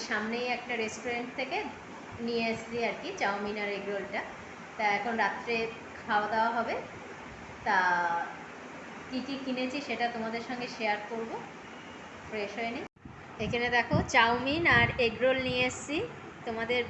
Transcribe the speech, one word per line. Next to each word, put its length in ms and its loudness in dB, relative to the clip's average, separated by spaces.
সামনেই 380 0
একটা 260 -4
রেস্টুরেন্ট 460 -4
থেকে 200 -2
নিয়ে 260 2
এসেছি 260 -6
আর 140 -2
কি 60 -6
চাউমিন 420 0
আর 140 -2
এগ 140 -6
রোলটা। 280 -4
তা 80 0
এখন 160 0
রাত্রে 300 0
খাওয়া 300 2
দাওয়া 220 4
হবে। 180 0
তা 100 6
কী 180 -4
কী 180 -4
কিনেছি 340 -2
সেটা 260 0
তোমাদের 340 -4
সঙ্গে 280 -4
শেয়ার 220 0
করব। 200 -4
ফ্রেশ 300 -4
হয়ে 160 -2
নিই। 100 -6
এখানে 220 2
দেখো 200 6
চাউমিন 500 6
আর 100 8
এগ 160 2
রোল 160 6
নিয়ে 220 2
এসেছি, 280 -4
তোমাদের 440 0